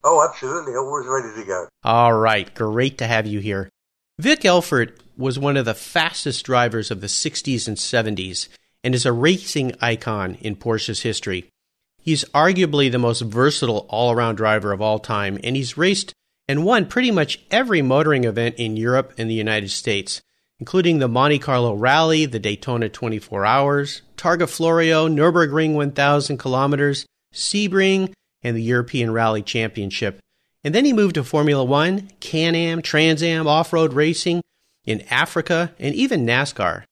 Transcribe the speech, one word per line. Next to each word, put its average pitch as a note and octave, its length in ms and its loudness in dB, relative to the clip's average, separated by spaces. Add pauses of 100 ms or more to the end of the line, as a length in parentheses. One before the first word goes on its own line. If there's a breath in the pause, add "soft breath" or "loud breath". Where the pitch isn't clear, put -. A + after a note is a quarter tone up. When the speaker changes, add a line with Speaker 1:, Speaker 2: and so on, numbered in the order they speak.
Speaker 1:
Oh, D#3 240 4
absolutely. C#3+ 500 -6
Always C3+ 300 -6
ready A#2 360 -6
to G2 40 -14
go. F#2 220 -6 (160)
Speaker 2:
All A#2 300 4
right. A2 420 0
Great A#2+ 440 -2
to A#2 80 -4
have A2 200 0
you G#2 140 -4
here. G2 280 -4 (480)
Vic C#4+ 280 0
Elford E3 580 2 (140)
was B2+ 200 -2
one C#3 200 0
of B2+ 80 0
the A2+ 80 -2
fastest - 720 -4
drivers A#2+ 440 0
of G2 120 -8
the G2+ 80 -10
sixties - 580 -4
and G#2+ 100 -6
seventies G2+ 680 -4 (340 soft breath)
and B2+ 140 0
is B2 100 0
a B2+ 60 2
racing C#3 680 0
icon A2 580 -4
in G#2+ 160 -6
Porsche's A2 460 -4
history. G2+ 480 -6 (500)
He's D#3 260 -2
arguably D3+ 640 4
the B2 80 0
most A#2+ 240 0
versatile A#2 680 0
all-around A#2 460 0
driver G#2+ 360 2
of G2 100 -2
all G#2+ 180 0
time, G2+ 440 -4
and B2 140 -2
he's B2+ 200 -6
raced F#3+ 360 0 (340)
and C#3 160 0
won G#3+ 220 2
pretty B3 260 0
much E3 300 -2 (100)
every G#3+ 300 0
motoring C#3 420 2
event A#2 340 -2
in A2 200 -4
Europe B2+ 400 0
and A2+ 120 -4
the A2+ 60 -2
United G#2+ 360 -2
States, - 500 -4 (380)
including E3+ 400 2
the B2+ 100 2
Monte C3+ 300 2
Carlo A#2+ 340 0
Rally, D#3 520 4
the A#2+ 140 -6
Daytona G#2+ 500 -4
twenty-four G#2+ 560 -6
Hours, C#3+ 560 2 (160)
Targa E3+ 320 0
Florio, E3 580 2
Nürburgring D#3+ 680 2
one D3 180 0
thousand C#3+ 460 2
kilometers, C#3 680 0 (280)
Sebring, F#3+ 800 0 (300)
and A#2+ 120 -2
the A2+ 60 -2
European A#2+ 500 0
Rally A2 300 0
Championship. G#2+ 800 -4 (440)
And D3+ 120 -2
then C4 100 4
he C#4 80 4
moved G3+ 220 2
to D3 80 -2
Formula D3 400 2
One, E3 560 0
Can-Am, E3 640 -2
Trans D#3+ 400 2
Am, D#3+ 240 0
off-road D#3+ 460 2
racing E3+ 500 0 (420)
in A2 240 -4
Africa, E3 720 0
and C#3 160 -4
even A3+ 320 0
nascar. G#2 640 0